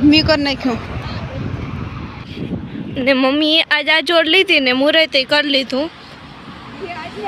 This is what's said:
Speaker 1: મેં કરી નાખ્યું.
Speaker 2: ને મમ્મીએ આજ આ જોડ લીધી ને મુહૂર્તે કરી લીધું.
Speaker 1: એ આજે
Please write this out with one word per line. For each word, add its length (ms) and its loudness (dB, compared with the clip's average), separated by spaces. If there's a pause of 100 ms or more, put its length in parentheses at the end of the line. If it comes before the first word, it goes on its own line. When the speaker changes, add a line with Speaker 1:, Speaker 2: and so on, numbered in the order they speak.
(120)
Speaker 1:
મેં 140 6
કરી 220 4
નાખ્યું. 320 -2 (2250)
Speaker 2:
ને 80 4
મમ્મીએ 560 2
આજ 200 0
આ 120 4
જોડ 320 2
લીધી 340 4
ને 60 4
મુહૂર્તે 520 4
કરી 300 2
લીધું. 300 0 (920)
Speaker 1:
એ 140 -10
આજે 340 -10